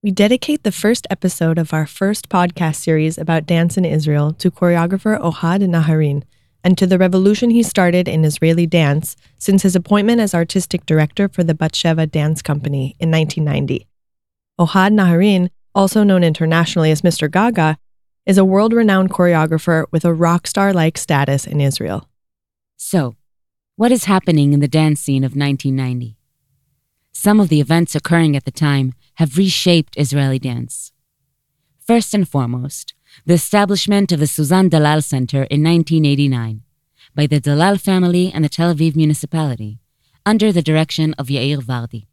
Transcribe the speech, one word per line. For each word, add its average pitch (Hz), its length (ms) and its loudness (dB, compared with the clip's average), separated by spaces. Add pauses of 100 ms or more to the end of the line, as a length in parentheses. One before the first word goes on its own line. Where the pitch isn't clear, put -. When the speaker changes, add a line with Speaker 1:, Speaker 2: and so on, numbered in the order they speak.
Speaker 1:
We 208 80 0
dedicate 240 520 0
the 208 100 -2
first - 360 -2
episode 170 480 -2
of 165 160 -4
our 156 140 -2
first - 400 -4
podcast 175 480 -2
series 160 420 -2
about 160 280 -2
dance 170 320 0
in 185 80 0
Israel 151 480 0
to 175 180 -2
choreographer 175 680 0
Ohad 170 440 -2
Naharin 156 640 0 (380)
and 180 160 2
to 196 80 2
the 185 120 2
revolution 190 540 2
he 233 120 4
started 180 460 0
in 160 160 0
Israeli 165 420 0
dance 156 480 0 (220)
since 196 260 0
his 185 140 2
appointment 208 420 2
as 208 160 -2
artistic 170 500 -2
director 156 440 0
for - 160 -4
the 165 80 0
Batsheva 160 580 -2
Dance 156 300 -2
Company 143 580 -4
in 165 120 0
nineteen 160 340 0
ninety. 139 420 -4 (720)
Ohad 185 320 2
Naharin, 185 580 2 (240)
also 196 300 2
known 190 180 4
internationally 165 680 2
as 151 100 0
Mister 160 280 0
Gaga, 180 480 0 (480)
is 190 120 4
a 190 60 6
world-renowned 196 680 2
choreographer 160 840 0
with 165 100 -2
a 170 100 2
rock 170 340 0
star-like 185 500 0
status 139 500 -2
in 147 140 -2
Israel. 135 480 -4 (680)
Speaker 2:
So, 131 400 -4 (640)
what 226 160 2
is 240 100 0
happening 170 480 2
in 143 80 2
the 143 80 0
dance 156 320 0
scene 135 240 -2
of 135 140 -4
nineteen 139 400 -2
ninety? 123 400 -6 (960)
Some 208 260 2
of 202 80 2
the 151 140 2
events 165 340 0
occurring 160 400 2
at 135 80 -4
the 139 80 -8
time 139 400 0 (260)
have 147 200 0
reshaped 175 580 0
Israeli 135 440 -2
dance. 120 520 -8 (880)
First 226 360 0
and 196 120 2
foremost, 123 680 -6 (320)
the 175 80 4
establishment 202 760 0
of 165 80 0
the 151 60 2
Suzanne 170 440 2
Dalal 151 340 2
Center 135 400 -2
in 143 180 -2
nineteen 160 440 2
eighty-nine 127 580 -2 (500)
by 147 140 0
the 143 120 0
Dalal 160 380 2
family 180 560 0
and 160 100 -2
the 147 60 0
Tel 170 240 -2
Aviv 156 220 0
municipality, 147 840 -2 (480)
under 214 260 2
the 170 120 0
direction 156 560 0
of 135 80 -6
Yair 139 320 -2
Vardi. 117 540 -10